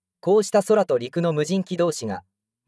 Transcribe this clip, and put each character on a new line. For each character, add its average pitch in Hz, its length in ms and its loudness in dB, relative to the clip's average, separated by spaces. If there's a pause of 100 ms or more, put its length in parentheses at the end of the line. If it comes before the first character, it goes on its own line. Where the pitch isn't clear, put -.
(200)
こ 196 180 2
う 208 60 4
し - 80 -8
た 202 100 4
空 214 240 2
と 131 120 0
陸 123 240 -4
の 170 120 0
無 151 120 0
人 185 180 -2
機 185 120 -8
同 170 160 2
士 - 140 -8
が、 95 180 -8 (440)